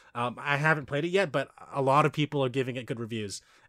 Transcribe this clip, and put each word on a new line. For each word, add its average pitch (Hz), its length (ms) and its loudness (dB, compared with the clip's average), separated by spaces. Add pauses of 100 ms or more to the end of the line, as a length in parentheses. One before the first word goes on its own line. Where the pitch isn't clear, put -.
(140)
Um, 117 260 -4
I 143 160 0
haven't 151 300 2
played 143 180 -4
it 170 60 -2
yet, 185 220 2
but 135 180 -2 (220)
a 139 100 -2
lot 135 240 6
of 143 60 2
people 143 320 0
are 131 40 0
giving 123 280 -2
it 123 100 -8
good 117 140 -6
reviews, 110 400 -6 (280)